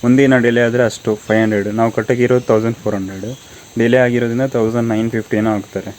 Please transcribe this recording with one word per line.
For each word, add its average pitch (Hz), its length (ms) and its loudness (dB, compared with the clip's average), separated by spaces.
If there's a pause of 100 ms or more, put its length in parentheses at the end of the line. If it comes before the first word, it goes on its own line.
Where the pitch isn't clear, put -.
ಒಂದಿನ 131 380 4
ಡಿಲೇ 120 240 2
ಆದರೆ 123 220 0
ಅಷ್ಟು - 200 -6 (160)
ಫೈವ್ 110 160 2
ಹಂಡ್ರೆಡ್, 104 260 -2 (120)
ನಾವು 113 180 2
ಕಟ್ಟೋಕ್ಕಿರೋದು 123 500 0
ತೌಸಂಡ್ 113 320 0
ಫೋರ್ 104 180 -4
ಹಂಡ್ರೆಡ್, 95 300 -10 (520)
ಡಿಲೇ 120 260 4
ಆಗಿರೋದ್ರಿಂದ 120 400 -2 (100)
ತೌಸಂಡ್ 117 380 0
ನೈನ್ 113 200 -2
ಫಿಫ್ಟಿ 110 280 -4
ಏನೋ 110 160 0
ಆಗ್ತಾರೆ. 98 400 -10